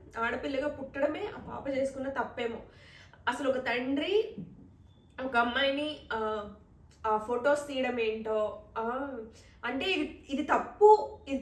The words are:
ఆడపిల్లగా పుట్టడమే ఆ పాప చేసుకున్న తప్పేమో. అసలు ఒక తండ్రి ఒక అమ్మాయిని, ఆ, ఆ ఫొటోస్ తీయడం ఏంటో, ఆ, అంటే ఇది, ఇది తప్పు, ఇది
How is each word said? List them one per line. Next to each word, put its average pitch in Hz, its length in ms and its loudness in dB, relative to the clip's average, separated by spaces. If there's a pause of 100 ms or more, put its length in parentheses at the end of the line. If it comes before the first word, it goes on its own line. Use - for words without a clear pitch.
(180)
ఆడపిల్లగా 269 500 -2
పుట్టడమే 302 580 -2
ఆ - 140 -10
పాప 262 380 -6
చేసుకున్న 262 300 -2
తప్పేమో. 233 500 -4 (680)
అసలు 269 200 -2
ఒక 254 80 4
తండ్రి 269 760 0 (920)
ఒక 262 120 0
అమ్మాయిని, 277 600 0 (160)
ఆ, 214 380 -4 (560)
ఆ 214 100 4
ఫొటోస్ 247 520 2
తీయడం 247 320 0
ఏంటో, 220 640 -2 (160)
ఆ, 254 380 -4 (480)
అంటే 254 200 -2
ఇది, 320 440 -2
ఇది 277 140 -2
తప్పు, - 760 6 (100)
ఇది 269 140 -2